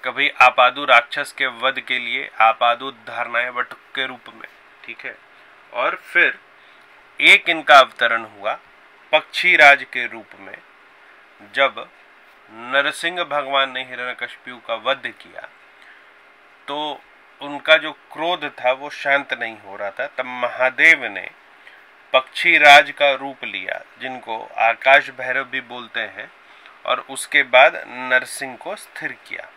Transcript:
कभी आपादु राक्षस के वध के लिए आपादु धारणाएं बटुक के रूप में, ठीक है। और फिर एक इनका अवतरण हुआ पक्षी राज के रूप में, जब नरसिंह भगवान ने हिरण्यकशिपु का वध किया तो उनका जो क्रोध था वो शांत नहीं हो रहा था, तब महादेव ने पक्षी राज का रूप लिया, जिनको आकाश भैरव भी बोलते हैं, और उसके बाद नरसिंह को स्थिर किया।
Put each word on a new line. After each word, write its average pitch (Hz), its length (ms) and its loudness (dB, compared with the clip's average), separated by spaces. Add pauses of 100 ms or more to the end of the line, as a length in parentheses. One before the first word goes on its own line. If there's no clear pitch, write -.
कभी 131 240 -2
आपादु 127 560 4
राक्षस 135 480 2
के 139 140 -4
वध 127 340 -4
के 127 180 -6
लिए 123 320 -8 (100)
आपादु 120 500 2
धारणाएं 120 640 -8
बटुक - 240 -8 (160)
के 135 120 -4
रूप 127 180 -14 (100)
में, - 140 -20 (360)
ठीक 113 160 -18
है। 117 160 -14 (560)
और 147 240 -2
फिर - 420 0 (840)
एक 175 280 6
इनका 156 300 6
अवतरण 117 460 2
हुआ 107 340 -6 (540)
पक्षी 175 440 0
राज 139 360 6
के 127 140 -6
रूप 113 220 -14 (120)
में, 95 180 -18 (960)
जब 131 340 0 (640)
नरसिंह 143 720 -4
भगवान 139 460 -2
ने 127 140 -8
हिरण्यकशिपु 123 720 -12
का 117 180 -8
वध 127 320 -6
किया - 420 -16 (1200)
तो 147 320 -8 (400)
उनका 147 360 2
जो 151 160 -4
क्रोध 156 580 -6
था 123 220 -2
वो 139 180 -6
शांत 139 440 -2
नहीं 113 240 -10
हो 101 180 -18
रहा 101 140 -8
था, 127 160 -8
तब 131 180 -8
महादेव 127 800 0
ने 98 260 -10 (840)
पक्षी 160 460 0
राज 147 320 8
का 143 200 0
रूप 135 340 -8
लिया, 98 400 -10 (160)
जिनको 113 480 -10 (100)
आकाश 131 520 2
भैरव 127 340 -6
भी 131 160 -8
बोलते 120 400 -12
हैं, 104 320 -12 (540)
और 127 140 -2
उसके 139 420 -4
बाद 135 440 4
नरसिंह 127 680 -4
को 180 200 -10
स्थिर - 360 -14
किया। - 440 -16